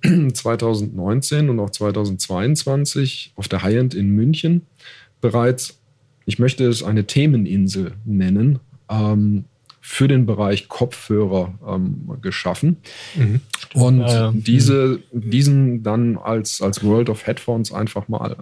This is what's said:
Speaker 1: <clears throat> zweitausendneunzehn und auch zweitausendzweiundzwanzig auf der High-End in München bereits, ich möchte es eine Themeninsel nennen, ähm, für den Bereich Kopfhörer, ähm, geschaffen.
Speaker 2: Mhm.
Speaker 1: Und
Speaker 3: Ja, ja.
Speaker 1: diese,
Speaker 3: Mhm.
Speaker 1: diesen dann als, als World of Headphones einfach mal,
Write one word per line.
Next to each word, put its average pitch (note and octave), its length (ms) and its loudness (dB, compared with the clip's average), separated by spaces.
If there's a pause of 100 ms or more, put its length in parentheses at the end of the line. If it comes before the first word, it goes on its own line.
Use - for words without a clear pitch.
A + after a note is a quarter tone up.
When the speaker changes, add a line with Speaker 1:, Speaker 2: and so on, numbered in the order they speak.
Speaker 1:
<clears throat> D#3 320 4
zweitausendneunzehn A2+ 1160 -2
und A#2 120 0
auch G2+ 80 -4
zweitausendzweiundzwanzig G#2+ 1700 -2
auf G2 100 -8
der F2+ 160 -4
High-End B2 300 2
in G2+ 160 0
München D#3 540 2 (580)
bereits, A#2+ 580 0 (460)
ich - 120 -4
möchte C3 280 2
es A#2 180 0
eine G#2+ 220 0
Themeninsel G2 880 0 (100)
nennen, G#2+ 560 2 (300)
ähm, G#2 560 0 (360)
für - 260 0
den B2+ 200 4
Bereich G2+ 400 -2
Kopfhörer, G2 880 -2 (100)
ähm, F#2+ 440 -4 (100)
geschaffen. F#2 560 -2 (380)
Speaker 2:
Mhm. B2 240 2 (340)
Speaker 1:
Und B2+ 280 4
Speaker 3:
Ja, A#2 60 0 (180)
ja. A2 100 0
Speaker 1:
diese, C3 640 4 (120)
Speaker 3:
Mhm. G#2+ 200 -6
Speaker 1:
diesen C3+ 520 4
dann A2+ 340 0
als, A2+ 440 -4
als G2 220 -2
World A2 260 4
of G#2 160 -4
Headphones A2+ 460 -4
einfach G#2 360 -4
mal, - 340 -6